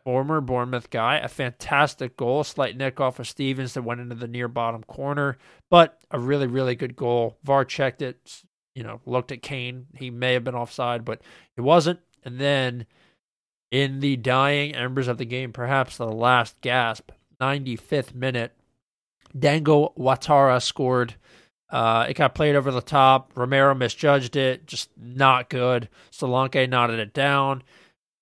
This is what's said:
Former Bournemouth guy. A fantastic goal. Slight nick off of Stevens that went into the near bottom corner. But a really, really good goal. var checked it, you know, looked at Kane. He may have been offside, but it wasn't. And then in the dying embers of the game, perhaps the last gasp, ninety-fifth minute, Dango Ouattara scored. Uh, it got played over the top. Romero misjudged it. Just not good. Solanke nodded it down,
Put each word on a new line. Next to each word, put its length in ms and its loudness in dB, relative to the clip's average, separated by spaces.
Former 380 -2
Bournemouth 480 -4
guy. 280 0
A 100 -6
fantastic 920 -2
goal. 260 0
Slight 340 -4
nick 220 -4
off 200 -2
of 80 -12
Stevens 460 -6
that 80 -8
went 180 -6
into 160 -12
the 120 -10
near 200 -6
bottom 360 -6
corner. 540 -4
But 320 6
a 80 -4
really, 280 0
really 280 -2
good 200 -8
goal. 480 -2
var 220 2
checked 360 -4
it, 400 -12
you 100 -12
know, 220 -14
looked 280 -4
at 80 -14
Kane. 540 -10
He 140 -12
may 240 -2
have 100 0
been 120 -6
offside, 500 -6
but 160 -8
it 60 -8
wasn't. 380 4
And 160 -12
then 460 -2
in 300 0
the 160 0
dying 600 0
embers 320 -4
of 100 -2
the 80 -8
game, 260 -8
perhaps 460 -2
the 100 -6
last 540 0
gasp, 500 -2
ninety-fifth 760 -4
minute, 380 -4
Dango 600 4
Ouattara 640 4
scored. 540 -2
Uh, 400 2
it 60 -6
got 180 2
played 220 2
over 160 0
the 100 -2
top. 540 4
Romero 400 4
misjudged 600 0
it. 300 0
Just 320 -10
not 520 2
good. 380 0
Solanke 560 0
nodded 320 2
it 140 -8
down, 480 0